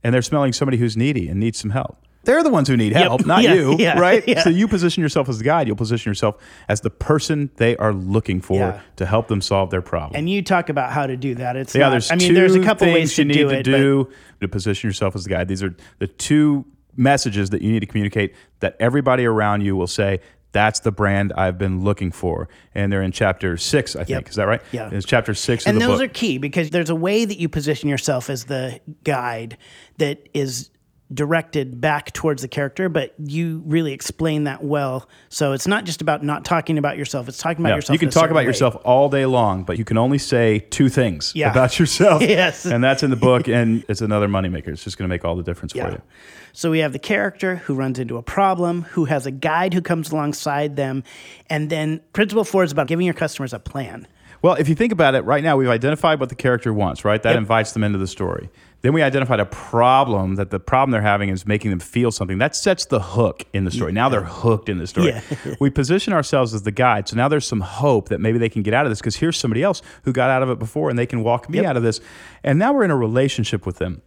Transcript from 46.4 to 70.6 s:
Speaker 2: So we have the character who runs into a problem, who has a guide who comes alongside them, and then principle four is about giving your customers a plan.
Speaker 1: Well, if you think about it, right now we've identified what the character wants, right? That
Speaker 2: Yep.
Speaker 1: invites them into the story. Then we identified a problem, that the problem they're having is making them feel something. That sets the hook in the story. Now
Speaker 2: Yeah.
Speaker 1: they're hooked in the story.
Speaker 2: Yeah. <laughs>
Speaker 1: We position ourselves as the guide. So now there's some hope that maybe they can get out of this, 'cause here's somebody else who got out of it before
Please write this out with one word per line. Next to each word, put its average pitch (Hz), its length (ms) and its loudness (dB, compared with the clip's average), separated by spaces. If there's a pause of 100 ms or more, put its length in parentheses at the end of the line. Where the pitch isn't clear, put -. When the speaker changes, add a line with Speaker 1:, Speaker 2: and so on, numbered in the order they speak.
Speaker 2:
So - 180 -4
we 160 100 2
have 147 140 0
the 151 40 -8
character 196 580 -2
who 147 180 -6
runs 131 240 -2
into 120 180 -6
a 117 60 -10
problem, 175 600 0 (100)
who 165 120 0
has 139 220 -2
a 139 40 -4
guide 165 440 -2
who 180 80 0
comes 170 280 -4
alongside 147 680 -4
them, 135 280 -4 (460)
and 151 180 -2
then 156 320 -4 (140)
principle 208 300 0
four 190 200 2
is 147 80 -4
about 143 140 0
giving 165 180 0
your 170 100 0
customers 139 380 -6
a 110 60 -10
plan. - 500 -12 (320)
Speaker 1:
Well, 175 140 6
if 147 140 0
you 156 60 4
think 226 180 0
about 151 220 4
it, 127 100 2
right 139 180 0
now 156 140 2
we've 135 140 2
identified 147 500 0
what 131 80 -2
the - 60 -12
character 123 380 0
wants, 98 320 -2
right? 107 180 2
That 113 80 2
Speaker 2:
Yep. 120 80 4
Speaker 1:
invites 107 340 0
them 110 100 -2
into 101 160 0
the 95 80 -2
story. 90 440 -6 (320)
Then 131 100 2
we 160 80 2
identified 131 400 2
a 98 60 0
problem, 117 880 2
that 95 160 -4
the 95 100 -4
problem 131 300 2
they're 113 100 2
having 101 300 2
is 92 160 -4
making 104 240 0
them 90 100 -2
feel 120 300 0
something. 95 260 -4
That 131 180 0
sets - 300 0
the 113 160 0
hook 98 440 -2 (100)
in 98 100 0
the 90 60 0
story. 82 220 -4
Now 113 140 0
Speaker 2:
Yeah. 135 40 2
Speaker 1:
they're 104 140 0
hooked 110 440 -2
in 98 80 -4
the 85 100 -6
story. 175 220 2
Speaker 2:
Yeah. 135 460 -6
<laughs> - 60 -10
Speaker 1:
We 139 100 2
position 160 420 0
ourselves 135 400 0
as 104 120 -6
the 110 60 -2
guide. 107 380 0
So 110 80 -6
now 123 100 2
there's 147 200 0
some 107 160 -4
hope 120 480 0
that 104 100 -2
maybe 110 180 0
they 117 120 0
can 113 120 -4
get 104 120 0
out 139 100 2
of 123 80 0
this, 104 80 -6
'cause 113 160 -4
here's 165 220 -2
somebody 117 240 -2
else 190 180 -2 (220)
who 135 100 -2
got 127 160 2
out 131 140 2
of 131 80 0
it 120 80 -2
before 147 320 -4